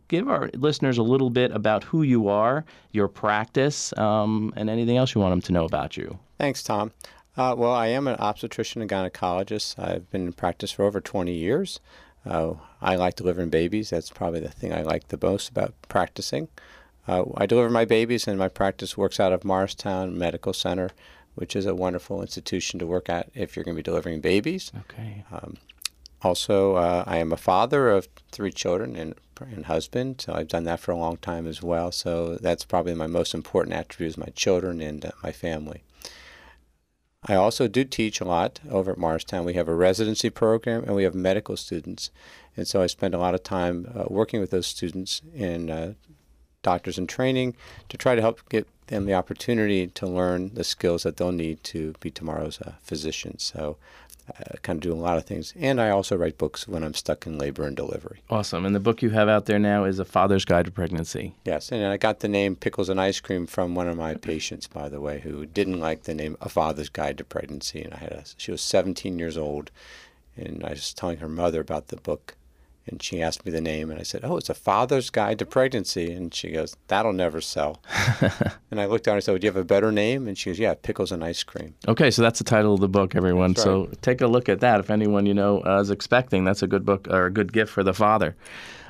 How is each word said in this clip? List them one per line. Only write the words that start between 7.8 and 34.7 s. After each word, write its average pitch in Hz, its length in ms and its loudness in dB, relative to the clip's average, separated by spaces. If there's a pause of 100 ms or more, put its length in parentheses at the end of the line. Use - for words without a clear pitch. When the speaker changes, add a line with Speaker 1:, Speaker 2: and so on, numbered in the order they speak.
Speaker 2:
am 135 180 0
an 123 140 0
obstetrician 107 600 -4
and 107 80 -4
gynecologist. 95 880 -2
I've 90 360 -6
been 92 140 -2
in 87 80 -6
practice 90 360 -4
for 101 140 0
over 101 160 0
twenty 90 340 -4
years. 117 460 -2 (440)
Uh, 82 280 0 (280)
I 92 140 2
like 90 220 0
delivering 87 340 -2
babies. 87 400 2
That's 82 200 -4
probably 85 280 -4
the 80 120 -6
thing - 220 -8
I 80 100 -2
like 80 260 -4
the - 120 -6
most 92 280 0
about 104 260 -4 (140)
practicing. 101 580 -2 (640)
Uh, 92 160 2 (120)
I 104 100 2
deliver 117 240 4
my 117 140 4
babies, 113 440 2
and 98 100 0
my 95 100 2
practice 98 480 -2
works 98 220 0
out 95 140 4
of 90 100 0
Morristown 95 760 -2
Medical 87 360 -2
Center, 90 380 -2 (440)
which 90 220 -8
is 98 100 -2
a 92 80 0
wonderful 92 480 -4
institution - 560 -6
to 85 80 -6
work 90 220 -2
at 85 260 -4
if 98 220 -8
you're 85 80 -6
gonna 85 100 -6
be 80 80 -6
delivering 82 380 -4
babies. 104 580 0
Speaker 1:
Okay. 104 540 -14
Speaker 2:
Um, - 240 -12 (680)
also, 98 520 4
uh, 87 280 4
I 90 120 -2
am 82 160 0
a 80 40 2
father 120 540 4
of 98 160 4 (240)
three 101 220 -6
children 101 420 -2
and, 82 220 -8 (240)
and 104 260 -14
husband, 123 540 -4
so - 120 -8
I've 80 140 -4
done 85 160 -2
that 82 160 -2
for - 140 -4
a 85 40 -4
long 82 200 -2
time 82 320 -6
as 80 160 -10
well. 85 260 0
So 85 460 -4
that's 87 280 -2
probably 87 300 0
my 80 140 -4
most 85 260 -2
important 85 400 -2
attribute 82 360 -6
is - 60 -10
my 78 200 -10
children 90 440 0